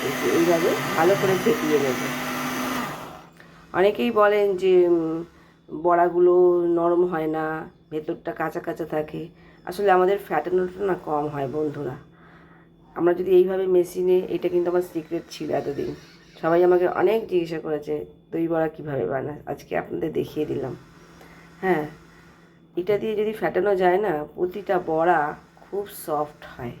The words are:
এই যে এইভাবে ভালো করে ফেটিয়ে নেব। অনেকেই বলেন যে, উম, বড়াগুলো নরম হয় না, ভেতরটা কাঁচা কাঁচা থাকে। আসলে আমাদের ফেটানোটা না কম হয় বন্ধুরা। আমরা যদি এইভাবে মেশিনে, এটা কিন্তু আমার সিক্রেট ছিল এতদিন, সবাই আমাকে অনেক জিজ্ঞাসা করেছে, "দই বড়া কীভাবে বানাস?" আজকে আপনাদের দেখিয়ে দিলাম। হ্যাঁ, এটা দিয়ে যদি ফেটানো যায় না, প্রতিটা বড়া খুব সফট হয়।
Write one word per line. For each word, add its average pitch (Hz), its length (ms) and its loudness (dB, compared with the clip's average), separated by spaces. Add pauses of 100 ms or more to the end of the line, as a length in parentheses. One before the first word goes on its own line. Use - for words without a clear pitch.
এই 127 80 -2 (120)
যে 175 80 2
এইভাবে 170 440 2 (200)
ভালো 175 260 4
করে 190 220 2
ফেটিয়ে 151 360 2
নেব। 131 160 0 (1800)
অনেকেই 214 380 2
বলেন 208 460 4
যে, 180 300 6
উম, 165 360 0 (600)
বড়াগুলো 175 840 4
নরম 170 380 2
হয় 160 220 -4
না, 160 420 -6 (220)
ভেতরটা 156 400 -8
কাঁচা 160 280 -6
কাঁচা 165 260 -8
থাকে। 156 420 -6 (380)
আসলে 202 260 0
আমাদের 185 260 4 (100)
ফেটানোটা 180 580 -2
না 190 80 0
কম 151 340 -4
হয় 143 200 -4
বন্ধুরা। 147 480 -6 (1000)
আমরা 175 180 2
যদি 185 180 -2
এইভাবে 185 360 4
মেশিনে, 180 500 2 (120)
এটা 170 200 -2
কিন্তু 175 200 0
আমার 180 120 2
সিক্রেট 165 480 -6
ছিল 151 220 -8
এতদিন, 143 440 -4 (460)
সবাই 165 220 4
আমাকে 180 240 6
অনেক 208 400 0
জিজ্ঞাসা 170 320 -2
করেছে, 151 460 -6 (260)
"দই 165 160 -2
বড়া 160 200 0
কীভাবে 147 380 -6
বানাস?" 135 420 -6
আজকে 147 300 -8
আপনাদের 165 360 -6
দেখিয়ে 151 320 -4
দিলাম। 131 300 -6 (840)
হ্যাঁ, 160 260 0 (880)
এটা 190 220 0
দিয়ে 220 180 -4
যদি 214 180 -2
ফেটানো 196 420 0
যায় 185 220 4
না, 165 280 -2 (100)
প্রতিটা 180 500 -2
বড়া 160 500 2 (200)
খুব 202 320 -8
সফট - 580 -6 (120)
হয়। 120 240 -10